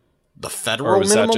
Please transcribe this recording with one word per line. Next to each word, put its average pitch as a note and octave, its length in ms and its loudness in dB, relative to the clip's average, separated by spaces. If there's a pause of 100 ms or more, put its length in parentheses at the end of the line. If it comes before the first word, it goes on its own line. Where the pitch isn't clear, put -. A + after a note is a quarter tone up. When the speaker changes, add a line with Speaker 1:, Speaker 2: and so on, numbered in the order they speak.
(340)
Speaker 1:
The - 140 -16
federal - 460 -2
Speaker 2:
Or G3 60 4
was G3 100 0
that G#3+ 180 2
Speaker 1:
minimum A3+ 100 0